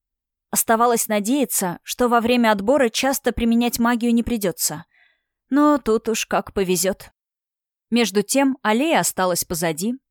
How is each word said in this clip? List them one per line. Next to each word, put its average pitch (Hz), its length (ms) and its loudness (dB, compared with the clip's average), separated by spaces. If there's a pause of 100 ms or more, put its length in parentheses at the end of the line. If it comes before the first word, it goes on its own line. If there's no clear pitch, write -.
(520)
Оставалось 233 560 2
надеяться, 214 760 -2
что - 240 -2
во 233 140 2
время 233 300 2
отбора 233 380 2
часто 262 420 -2
применять 233 480 0
магию 233 340 2
не 233 100 2
придётся. 190 600 -4 (640)
Но 294 300 4
тут 220 280 -2
уж 220 200 -2
как - 260 -4
повезёт. 185 580 -2 (800)
Между 208 320 0
тем 262 400 0
аллея 240 380 2
осталась 180 440 -2
позади, 170 520 -4 (160)